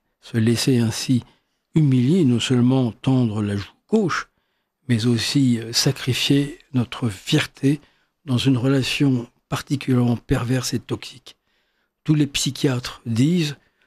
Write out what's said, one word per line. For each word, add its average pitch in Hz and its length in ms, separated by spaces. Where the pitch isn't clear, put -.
se - 160
laisser 117 420
ainsi 117 440
humilier, 147 500
non 120 160
seulement 127 500
tendre 117 500
la 101 140
joue 98 160
gauche, 214 380
mais 113 160
aussi, 123 540
euh, 113 120
sacrifier 139 880
notre 123 340
fierté 139 720
dans 127 120
une 123 200
relation 131 720
particulièrement 123 680
perverse 123 560
et 120 60
toxique ? - 580
Tous 156 120
les 147 120
psychiatres - 800
disent 143 500